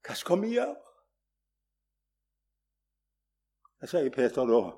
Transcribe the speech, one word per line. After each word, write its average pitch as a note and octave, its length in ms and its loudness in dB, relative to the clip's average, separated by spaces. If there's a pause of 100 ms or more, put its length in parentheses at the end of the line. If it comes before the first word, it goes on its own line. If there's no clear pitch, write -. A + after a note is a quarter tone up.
«Hva G#2+ 80 -10
skal F3+ 280 0
vi A3+ 120 -4
gjøre?» B3+ 220 -2 (3000)
Hva - 120 -14
sier C#3+ 240 0
Peter B2+ 320 2
da? A#2 200 4 (120)